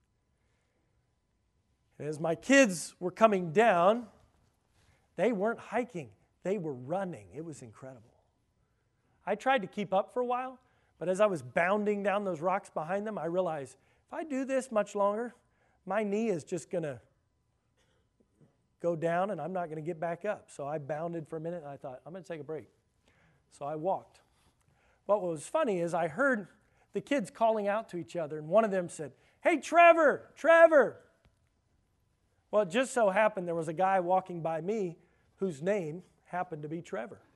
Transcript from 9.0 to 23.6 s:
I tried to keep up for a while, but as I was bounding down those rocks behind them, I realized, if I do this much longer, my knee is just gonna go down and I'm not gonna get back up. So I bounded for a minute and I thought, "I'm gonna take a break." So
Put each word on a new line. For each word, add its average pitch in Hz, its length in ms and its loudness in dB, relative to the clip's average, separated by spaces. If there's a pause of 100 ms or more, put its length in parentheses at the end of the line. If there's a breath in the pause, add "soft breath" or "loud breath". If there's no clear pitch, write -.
I 208 80 -2
tried 262 260 0
to 185 60 -8
keep 202 260 -6
up 196 180 0
for 247 100 -4
a 247 40 -2
while, 247 340 -6 (380)
but 165 100 -8
as 185 140 0
I 214 60 6
was 165 160 -2
bounding 202 580 0
down 202 240 -2
those 170 160 -4
rocks 185 280 -2
behind 185 360 -6
them, 214 120 -8
I 151 80 -6
realized, 165 500 -4 (320)
if - 60 -16
I 330 100 -8
do 277 200 -6
this 262 280 -4
much 208 240 -2
longer, 208 400 -2 (500)
my 202 180 -2
knee 214 260 0
is 165 140 -2
just - 280 -8
gonna 151 300 -6 (1800)
go 170 140 0
down 170 340 0
and 170 120 -6
I'm 170 120 -8
not 175 160 -4
gonna 156 120 -8
get 160 180 -8
back 170 260 -6
up. 208 240 -8
So 139 180 -10
I 151 100 -6
bounded 156 500 -8
for 160 100 -10
a - 20 -8
minute 165 240 -8
and 143 40 -14
I 139 100 -14
thought, 127 280 -14
"I'm 151 80 -16
gonna 185 100 -16
take 165 160 -12
a 135 60 -12
break." 143 220 -10 (840)
So - 140 -14